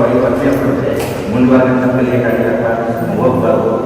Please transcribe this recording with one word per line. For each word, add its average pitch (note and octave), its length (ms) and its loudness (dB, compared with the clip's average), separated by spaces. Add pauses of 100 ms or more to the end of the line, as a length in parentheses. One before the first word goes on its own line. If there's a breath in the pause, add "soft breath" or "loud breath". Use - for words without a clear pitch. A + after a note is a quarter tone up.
ಐದು - 180 2
ವರ್ಷ - 340 0
ಕೊಡುತ್ತೆ, - 300 -2 (420)
ಮುಂದುವರೆದ B2+ 500 2
ತಪ್ಪಲ್ಲಿ B2 320 0
ಹೇಗಾಗಿರಪ್ಪ A2+ 520 0 (540)
ಹೋಗ್ಬಾರ್ದು - 500 2 (160)